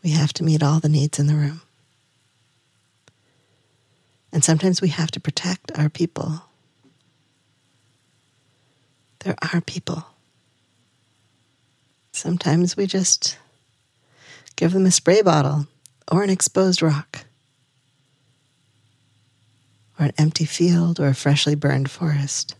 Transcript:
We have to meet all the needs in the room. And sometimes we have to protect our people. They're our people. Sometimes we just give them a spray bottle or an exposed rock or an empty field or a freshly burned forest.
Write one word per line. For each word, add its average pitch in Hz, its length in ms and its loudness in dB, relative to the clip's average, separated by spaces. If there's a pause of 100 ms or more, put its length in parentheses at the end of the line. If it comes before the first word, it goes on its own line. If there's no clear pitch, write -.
We 165 80 0
have 151 220 2
to 170 100 -6
meet 160 180 2
all 151 180 2
the 156 100 0
needs 151 280 0
in 147 80 0
the 147 100 2
room. 151 260 -2 (2750)
And 160 120 0
sometimes 175 360 2
we 185 100 0
have 160 220 -4
to - 80 -2
protect - 580 -6
our 151 120 2
people. 165 540 -6 (2750)
They're - 160 -6 (180)
our 170 80 0
people. - 440 -10 (2000)
Sometimes 175 680 0
we 202 80 0
just - 520 -2 (1160)
give 170 160 0
them 190 140 2
a 185 60 6
spray 190 300 4
bottle 147 460 2 (440)
or 185 120 2
an 196 60 0
exposed 185 520 2
rock 151 440 -2 (2750)
or 151 60 2
an - 120 0
empty 156 280 0
field 170 540 2
or 143 80 2
a 135 80 2
freshly 147 400 0
burned 139 340 -2
forest. 147 720 -4